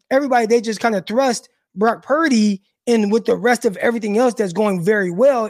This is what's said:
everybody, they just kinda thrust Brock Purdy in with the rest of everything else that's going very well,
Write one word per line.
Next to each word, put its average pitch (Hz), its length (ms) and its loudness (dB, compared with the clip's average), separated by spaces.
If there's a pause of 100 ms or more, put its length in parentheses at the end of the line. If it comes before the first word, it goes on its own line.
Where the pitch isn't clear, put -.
(120)
everybody, 262 340 2
they 233 160 2
just 208 200 -6
kinda 220 260 0
thrust 247 400 -2 (280)
Brock 214 280 0
Purdy 240 580 2 (240)
in 220 260 2
with 220 140 0
the - 120 0
rest 233 280 0
of 190 120 -2
everything 220 400 -2
else 240 160 2
that's 196 200 -4
going 190 300 -2
very 196 280 0
well, 233 380 0